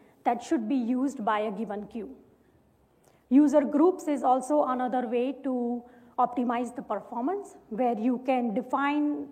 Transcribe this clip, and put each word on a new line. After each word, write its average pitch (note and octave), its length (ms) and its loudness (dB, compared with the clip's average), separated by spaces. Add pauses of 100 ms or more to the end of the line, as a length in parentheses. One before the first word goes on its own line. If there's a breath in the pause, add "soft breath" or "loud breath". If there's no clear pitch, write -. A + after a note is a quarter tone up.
(260 soft breath)
that A#3+ 180 0
should A#3 260 -2
be C#4+ 60 0
used B3+ 500 -2
by G#3+ 140 2
a G#3+ 120 -2
given G3+ 360 -8
queue. - 280 -12 (1120 soft breath)
User C#4+ 320 6
groups D4+ 460 2
is C#4 160 0
also C4 400 2
another B3+ 440 -2
way B3 360 -2
to A#3+ 400 -2 (360 loud breath)
optimize A#3+ 560 0
the C4+ 60 -10
performance, A#3+ 720 -6 (140)
where A#3 280 0
you A#3+ 280 0
can B3 280 0
define, C#4+ 800 -2